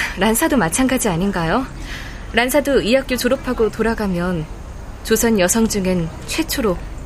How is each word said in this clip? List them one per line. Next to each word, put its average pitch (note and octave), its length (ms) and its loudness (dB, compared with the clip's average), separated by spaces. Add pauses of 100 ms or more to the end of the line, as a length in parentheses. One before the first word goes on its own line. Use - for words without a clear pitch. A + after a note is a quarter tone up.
(180)
란사도 A3+ 380 2
마찬가지 B3 520 2
아닌가요? F#3 560 0 (680)
란사도 B3+ 500 4
이 G3+ 120 4
학교 C4 220 2
졸업하고 A#3+ 540 0
돌아가면 F#3 760 0 (600)
조선 A3+ 340 2
여성 A3 280 4
중엔 F#3 420 0 (180)
최초로 B3 500 -2 (300)